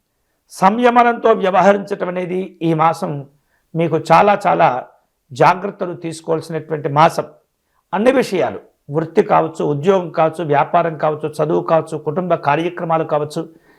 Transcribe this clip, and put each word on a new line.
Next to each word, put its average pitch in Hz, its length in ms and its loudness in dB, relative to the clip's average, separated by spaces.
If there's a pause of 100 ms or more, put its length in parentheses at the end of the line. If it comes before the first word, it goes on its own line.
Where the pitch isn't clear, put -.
(540)
సంయమనంతో 240 800 2
వ్యవహరించటం 190 760 0
అనేది 180 300 -6 (220)
ఈ 165 120 0
మాసం 160 380 0 (600)
మీకు 165 240 -2
చాలా 175 360 4 (100)
చాలా 170 260 4 (640)
జాగ్రత్తలు 180 600 0
తీసుకోవాల్సినటువంటి 156 960 -8
మాసం. 151 380 4 (640)
అన్ని 220 180 2
విషయాలు, 160 480 -2 (300)
వృత్తి 165 340 0
కావచ్చు, 160 420 0
ఉద్యోగం 160 460 0
కావచ్చు, 160 320 -2
వ్యాపారం 156 540 0
కావచ్చు, 156 320 -2
చదువు 160 340 -2
కావచ్చు, 160 340 0
కుటుంబ 170 380 -4
కార్యక్రమాలు 165 720 -2
కావచ్చు, 151 360 -4 (380)